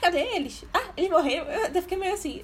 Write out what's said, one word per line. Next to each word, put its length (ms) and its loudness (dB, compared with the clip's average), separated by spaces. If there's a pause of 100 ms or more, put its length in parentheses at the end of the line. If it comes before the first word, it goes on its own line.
cadê 180 4 (160)
eles? 300 -4 (100)
Ah, 220 0
eles 140 0
morreram?" 380 4
Eu 180 0
até 140 0
fiquei 180 -4
meio 160 0
assim, 300 -6